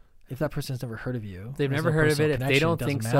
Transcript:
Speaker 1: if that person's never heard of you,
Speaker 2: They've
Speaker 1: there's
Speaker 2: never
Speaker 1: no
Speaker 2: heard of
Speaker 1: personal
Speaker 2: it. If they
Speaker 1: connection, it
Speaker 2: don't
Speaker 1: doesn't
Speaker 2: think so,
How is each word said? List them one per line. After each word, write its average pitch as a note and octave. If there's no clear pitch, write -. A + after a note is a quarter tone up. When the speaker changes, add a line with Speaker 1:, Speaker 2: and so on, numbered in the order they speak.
Speaker 1:
if B2+
that D3+
person's C3+
never A#2
heard B2
of G#2+
you, G2
Speaker 2:
They've C#3+
Speaker 1:
there's -
Speaker 2:
never E3+
Speaker 1:
no D#3
Speaker 2:
heard D#3
of D3+
Speaker 1:
personal D3+
Speaker 2:
it. -
If B2
they C3
Speaker 1:
connection, C3+
it C#3
Speaker 2:
don't E3
Speaker 1:
doesn't B2+
Speaker 2:
think B2+
so, A2+